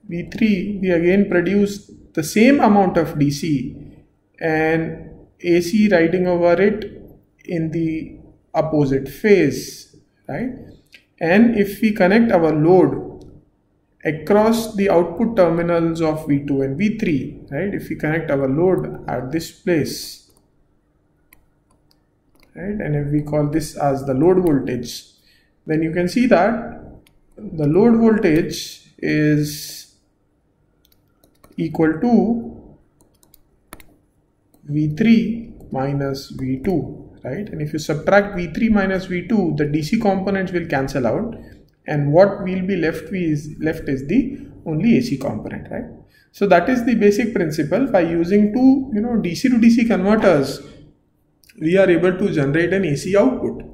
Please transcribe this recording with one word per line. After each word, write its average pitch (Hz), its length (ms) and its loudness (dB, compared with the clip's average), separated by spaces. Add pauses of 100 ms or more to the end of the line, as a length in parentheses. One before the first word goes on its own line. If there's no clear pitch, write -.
V 170 240 -8
three, 202 520 -2
we 185 80 -2
again 180 400 2
produce 185 600 0 (220)
the 160 100 -4
same 254 380 4
amount 202 380 4
of 147 200 -2
D 143 120 2
C 143 440 -4 (640)
and 160 720 -2 (300)
A 175 220 2
C 214 260 2
riding 180 380 2
over 175 340 2
it 220 300 0 (560)
in 160 240 -4
the 160 480 -6 (340)
opposite 147 560 0
phase, - 880 0 (320)
right? 220 220 -8 (680)
And 208 380 4
if 202 220 -2
we 214 120 2
connect 208 400 4
our 165 200 2
load 156 720 2 (800)
across 208 720 0
the 196 140 0
output 175 460 0
terminals 170 640 0
of 156 260 -4
V 143 160 0
two 143 160 -2
and 135 160 -4
V 208 220 -2
three, 160 420 -4 (100)
right? 175 220 -4
If - 160 -8
we 160 80 -6
connect 156 340 -4
our 139 160 0
load 160 640 0
at 131 240 -6
this 165 200 -6
place, - 800 -4 (2250)
right, 202 240 -8
and 151 160 -2
if 143 160 -2
we 147 120 0
call 147 260 -2
this 151 260 -4
as 135 300 -2
the 139 80 -2
load 180 320 4
voltage, 135 580 -2 (640)
then 160 160 -2
you 160 100 -4
can 180 160 -2
see 247 180 0
that - 720 0 (380)
the 160 280 -6
load 214 300 4
voltage 196 1000 0
is 151 840 -2 (1800)
equal 160 440 -2
to 233 760 0 (1900)
V 151 320 -2
three - 580 2 (160)
minus 139 600 -4
V 131 340 -6
two, - 460 -4 (120)
right? 143 260 -8
And 156 140 -10
if 151 100 -8
you 160 60 -6
subtract 190 560 0
V 175 180 -6
three 226 160 -2
minus 190 360 0
V 175 240 -6
two, 185 280 0
the 147 100 0
D 151 140 -2
C 226 200 -2
components 190 500 -2
will 170 160 -4
cancel 135 400 -4
out, 170 300 -4 (500)
and 143 260 -2
what 190 300 6
will 185 240 -4
be 196 80 -2
left 160 380 -4
is, 160 480 -4
left 156 280 -4
is 135 200 -4
the - 400 -2 (180)
only 175 320 2
A - 40 0
C - 140 -4
component, - 540 -8
right? - 140 -10 (480)
So 202 160 -2
that 175 200 6
is 254 160 0
the 240 120 2
basic 208 360 2
principle. 175 540 -2
By 185 140 2
using 175 520 2
two, 262 400 2
you 208 80 -2
know, 233 200 -2
D 175 160 -4
C - 120 0
to 247 80 4
D 226 140 6
C 233 140 4
converters, 190 760 2 (1000)
we 165 160 0
are 190 120 6
able 180 300 2
to 196 140 -2
generate 156 400 0
an 190 120 0
A 147 120 -2
C 185 200 -2
output. 240 460 0 (120)